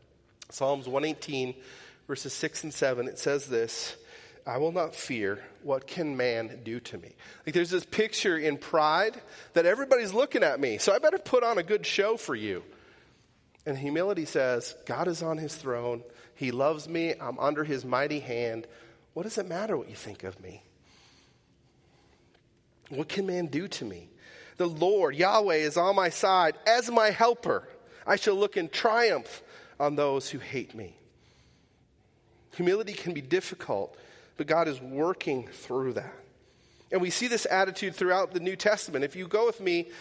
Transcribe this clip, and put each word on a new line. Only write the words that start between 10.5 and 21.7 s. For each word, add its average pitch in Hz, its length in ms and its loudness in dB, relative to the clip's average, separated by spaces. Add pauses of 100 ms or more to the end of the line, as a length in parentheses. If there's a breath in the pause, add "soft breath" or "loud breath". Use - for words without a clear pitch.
me, 123 180 0
so - 160 4
I 226 60 4
better 311 180 4
put 247 260 2
on 233 140 2
a 175 60 2
good 196 220 0
show 214 320 0
for 151 180 -6
you. 104 280 -4 (1000 loud breath)
And 139 120 -4
humility 160 460 -2
says, 127 520 -2 (100)
"God 147 240 -4
is 165 120 -4
on 160 160 -4
his 156 160 -8
throne. 120 480 -4 (340 loud breath)
He 131 160 -4
loves 147 360 0
me. 165 320 -2
I'm 127 180 -8
under 147 280 0
his 135 180 -4
mighty 139 380 -2
hand. 117 440 -4 (480 loud breath)
What 165 100 -8
does 220 140 -8
it 202 80 -4
matter 190 300 -4
what 120 140 -6
you 107 60 -16
think - 280 -14
of 95 160 -10
me? 92 240 -18 (2250 soft breath)